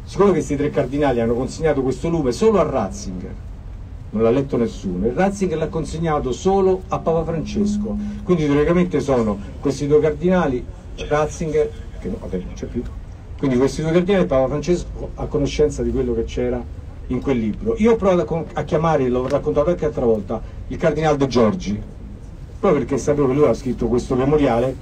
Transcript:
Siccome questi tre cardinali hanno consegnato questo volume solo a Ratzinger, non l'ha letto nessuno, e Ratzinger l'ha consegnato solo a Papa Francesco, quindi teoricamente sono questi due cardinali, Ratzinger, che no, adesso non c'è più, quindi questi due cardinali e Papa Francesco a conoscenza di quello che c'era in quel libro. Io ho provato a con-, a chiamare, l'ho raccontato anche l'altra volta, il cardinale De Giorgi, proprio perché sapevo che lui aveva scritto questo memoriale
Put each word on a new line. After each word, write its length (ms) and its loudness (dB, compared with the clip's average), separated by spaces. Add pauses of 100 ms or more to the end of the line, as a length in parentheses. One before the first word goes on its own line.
Siccome 260 4
questi 260 2
tre 140 0
cardinali 500 2
hanno 140 2
consegnato 480 0
questo 280 0
volume 220 2
solo 280 4
a 40 4
Ratzinger, 720 -4 (760)
non 140 0
l'ha 80 4
letto 240 0
nessuno, 500 -2
e 80 2
Ratzinger 440 0
l'ha 100 -2
consegnato 640 -2
solo 560 2
a 100 -2
Papa 280 0
Francesco, 720 -2 (280)
quindi 220 2
teoricamente 560 2
sono 360 2 (220)
questi 260 -2
due 140 6
cardinali, 680 2 (440)
Ratzinger, 600 0 (300)
che 80 -8
no, 140 -6
adesso 240 -6
non 80 -10
c'è 140 -8
più, 140 -4 (560)
quindi 200 0
questi 240 2
due 100 0
cardinali 320 4
e 40 2
Papa 200 2
Francesco 680 -2
a 100 -6
conoscenza 580 0
di 80 0
quello 220 0
che 100 0
c'era 400 -4 (440)
in 140 -2
quel 160 0
libro. 420 -2
Io 120 6
ho 60 6
provato 240 4
a 20 0
con-, 300 -2
a 100 -4
chiamare, 460 2
l'ho 180 0
raccontato 440 2
anche 120 0
l'altra 220 -2
volta, 360 0 (260)
il 100 -8
cardinale 400 2
De 100 2
Giorgi, 500 2 (840)
proprio 200 4
perché 180 -2
sapevo 300 2
che 60 2
lui 80 4
aveva 120 6
scritto 340 -2
questo 280 0
memoriale 680 2